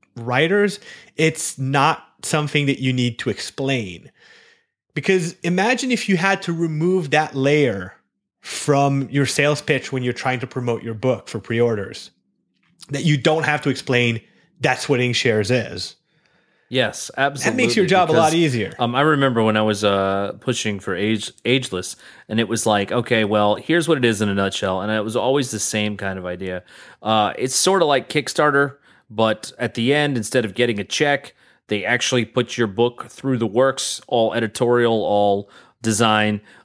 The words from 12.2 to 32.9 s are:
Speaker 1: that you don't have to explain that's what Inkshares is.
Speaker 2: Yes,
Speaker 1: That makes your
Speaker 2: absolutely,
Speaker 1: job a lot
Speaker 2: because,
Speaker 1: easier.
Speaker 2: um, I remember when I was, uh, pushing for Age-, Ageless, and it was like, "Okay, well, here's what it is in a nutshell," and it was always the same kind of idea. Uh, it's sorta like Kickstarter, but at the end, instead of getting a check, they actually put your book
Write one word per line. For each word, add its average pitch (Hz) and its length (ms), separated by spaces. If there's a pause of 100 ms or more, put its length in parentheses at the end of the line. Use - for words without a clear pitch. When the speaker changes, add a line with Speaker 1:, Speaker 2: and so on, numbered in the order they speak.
Speaker 1:
that 139 140
you 151 140
don't 156 260
have 147 200
to 147 60
explain 120 520 (400)
that's - 260
what 127 140
Inkshares 113 500
is. - 460 (720)
Speaker 2:
Yes, 120 460
Speaker 1:
That 135 120
makes 143 180 (300)
your 214 80
Speaker 2:
absolutely, - 40
Speaker 1:
job 180 220
a 160 40
lot 160 180
Speaker 2:
because, 160 40
Speaker 1:
easier. 123 440
Speaker 2:
um, 120 160
I 135 60
remember 139 420
when 110 120
I 107 60
was, 107 220
uh, 98 560
pushing 110 400
for 98 160
Age-, 104 360 (140)
Ageless, 123 500 (320)
and 110 120
it 113 80
was 110 180
like, 101 260
"Okay, 113 320
well, 104 320
here's 160 320
what 160 120
it 123 60
is 110 140
in 104 100
a 98 40
nutshell," 98 480
and 104 100
it 107 120
was 110 120
always 127 360
the 110 80
same 104 360
kind 98 220
of 92 80
idea. 90 380 (400)
Uh, 107 340
it's 127 180
sorta 185 300
like 143 240
Kickstarter, 139 680 (340)
but 110 480
at 120 160
the 120 180
end, 147 240
instead 117 260
of 98 120
getting 117 240
a 101 40
check, 143 520 (320)
they 101 180
actually 120 400
put - 320
your 120 100
book 117 420